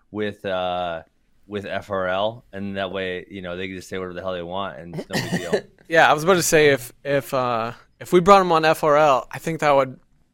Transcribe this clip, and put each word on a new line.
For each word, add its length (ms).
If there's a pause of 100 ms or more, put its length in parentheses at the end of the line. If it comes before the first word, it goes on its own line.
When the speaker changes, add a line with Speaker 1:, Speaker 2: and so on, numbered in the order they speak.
(120)
Speaker 1:
with, 340
uh, 560 (460)
with 180
F 240
R 180
L, 460
and 240
that 140
way, 360
you 140
know, 160
they 100
can 80
just 140
say 80
whatever 160
the 80
hell 120
they 100
want, 340
and 180
it's 140
no 100
big 200
deal. 280
Speaker 2:
<laughs> 40 (180)
Yeah, 200
I 40
was 100
about 120
to 80
say 260
if, 240 (100)
if, 300
uh, 400 (260)
if 140
we 80
brought 200
him 120
on 100
F 220
R 120
L, 340
I 80
think 200
that 120
would 280 (340)